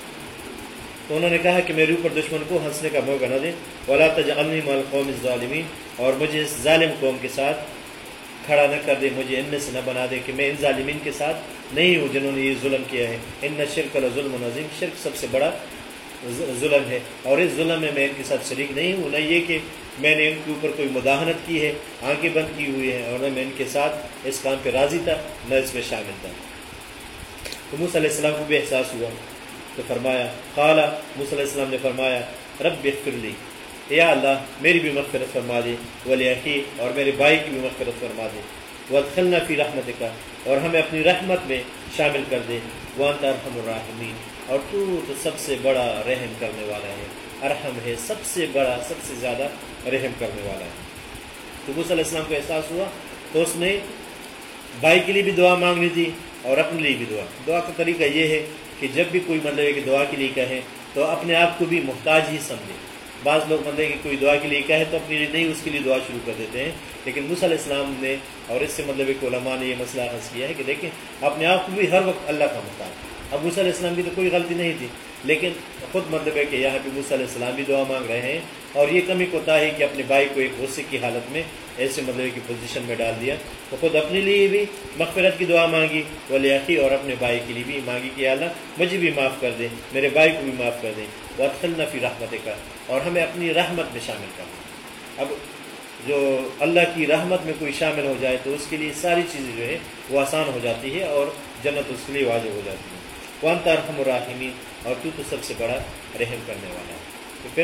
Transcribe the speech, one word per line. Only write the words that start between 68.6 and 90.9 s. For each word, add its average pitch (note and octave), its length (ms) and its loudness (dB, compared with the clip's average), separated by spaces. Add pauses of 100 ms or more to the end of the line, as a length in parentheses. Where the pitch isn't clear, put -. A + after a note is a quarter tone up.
اس D3 100 -2
سے، D#3 160 -4
مطلب C3+ 220 0
ہے C3+ 40 2
کہ، C3+ 120 -2
علماء B2+ 340 -2
نے C3 60 -4
یہ B2+ 140 -2
مسئلہ B2 220 -4
اخذ A#2 320 -6
کیا B2 140 -4
ہے D#3+ 60 -4
کہ C#3 100 -6
دیکھیں، D3+ 260 -2 (320)
اپنے D3+ 240 2
آپ F3+ 200 4
کو F#3+ 100 -6
بھی F#3+ 160 2
ہر F3+ 140 8
وقت F3 240 -2
اللہ D3 140 2
کا A#2+ 220 0
محتاج۔ - 460 -10 (220)
اب D3 100 -2
موسیٰ F3 160 0
علیہ F#3 120 4
السلام F3 240 -2
کی F3 60 0
تو F3 140 -2
کوئی F#3 160 2
غلطی E3+ 240 2
نہیں E3+ 240 0
تھی، B2 80 -6 (360)
لیکن D#3+ 260 2 (420)
خود، F#3 180 0
مطلب D3+ 260 0
ہے D3 100 4
کہ، C#3+ 100 -4
یہاں C3 280 2
پہ C3+ 100 -6
موسیٰ C#3 240 0
علیہ B2+ 80 0
السلام B2 300 -4
بھی C#3 120 -4
دعا C#3 220 4
مانگ C3 160 -2
رہے A#2 160 -2
ہیں، C3+ 180 -2 (340)
اور C#3+ 140 6
یہ F3 200 6
کمی F3+ 240 2
کوتاہی D#3 460 4
کہ D3 60 4
اپنے C#3 240 0
بھائی C#3 260 6
کو C#3 60 0
ایک B2+ 200 2
غصے C3+ 300 -4
کی C3+ 80 -2
حالت A#2 340 -2
میں D#3+ 120 -4 (340)
ایسے، C3 240 0
مطلب B2+ 180 -2
ہے B2+ 100 0
کہ، A#2+ 180 -6
پوزیشن A#2+ 400 -6
میں A#2 80 -2
ڈال A2+ 260 0
دیا۔ C3 140 0 (340)
تو C3+ 100 -4
خود D#3+ 160 4
اپنے D#3 260 4
لیے G3 260 6
بھی G3+ 180 4 (320)
مغفرت F3+ 420 2
کی F3+ 60 2
دعا E3 200 8
مانگی، D#3 380 2 (260)
ولی C3+ 240 6
اخی، C#3 220 4
اور C#3 160 6
اپنے C3+ 280 0
بھائی A#2+ 280 2
کے A#2+ 60 -6
لیے A#2+ 120 -4
بھی C#3 200 -4
مانگی B2 300 -4
کہ، C3+ 60 -4
"یا C3 100 4
اللہ، C#3 140 2 (320)
مجھے F3+ 200 2
بھی F3 180 4
معاف C3+ 240 2
کر B2 200 0
دیں، A#2+ 80 -2 (260)
میرے C3+ 160 4
بھائی D#3+ 220 6
کو D#3 120 -2
بھی C3+ 140 -2
معاف A#2+ 240 0
کر A2+ 160 -4